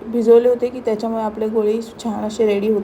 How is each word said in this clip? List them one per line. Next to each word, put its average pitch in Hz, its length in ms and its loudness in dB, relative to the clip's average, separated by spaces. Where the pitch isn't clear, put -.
भिजवले 233 440 6
होते 240 200 0
की 254 100 -12
त्याच्यामुळे 220 440 -4
आपले 214 240 -4
गोळे 220 340 0
छान 214 420 -8
असे 214 220 -2
रेडी 202 240 0
होत 208 140 0